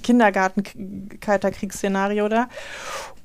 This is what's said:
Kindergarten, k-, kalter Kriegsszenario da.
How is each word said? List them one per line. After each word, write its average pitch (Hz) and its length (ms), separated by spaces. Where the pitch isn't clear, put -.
Kindergarten, 202 580
k-, - 160
kalter 196 300
Kriegsszenario 202 800
da. 226 180